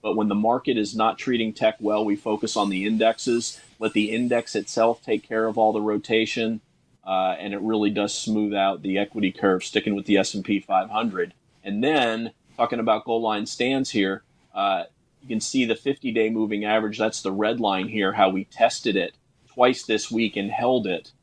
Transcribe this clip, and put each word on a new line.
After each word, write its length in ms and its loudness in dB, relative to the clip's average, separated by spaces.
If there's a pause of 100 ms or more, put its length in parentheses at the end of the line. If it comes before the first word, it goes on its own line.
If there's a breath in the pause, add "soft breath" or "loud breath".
But 140 -2
when 140 0
the 60 0
market 420 0
is 180 -4
not 220 0
treating 340 -2
tech 300 0
well, 240 0
we 100 2
focus 400 -4
on 140 0
the 160 -2
indexes, 760 0 (200 loud breath)
let 120 -2
the 200 0
index 440 -2
itself 480 0
take 240 -2
care 180 0
of 120 -2
all 160 4
the 80 0
rotation, 800 0 (440)
uh, 320 0
and 160 -8
it 60 -6
really 300 2
does 240 0
smooth 400 0
out 280 2
the 160 -2
equity 360 0
curve, 280 2
sticking 340 -2
with 100 -6
the 100 4
S 180 4
and 120 -6
P 160 0
five 280 0
hundred. 440 -2 (320)
And 180 -4
then, 480 0 (240)
talking 240 0
about 240 2
goal 180 -2
line 240 -2
stands 440 -2
here, 340 0 (320)
uh, 300 0 (360)
you 60 -20
can 140 -4
see 240 0
the 100 0
fifty-day 540 0
moving 340 -2
average. 340 0
That's 240 -2
the 120 -2
red 260 0
line 300 0
here, 240 0
how 160 4
we 160 -2
tested 500 0
it 200 -2 (380)
twice 300 4
this 260 -2
week 280 0
and 120 -4
held 380 0
it 240 -6 (120)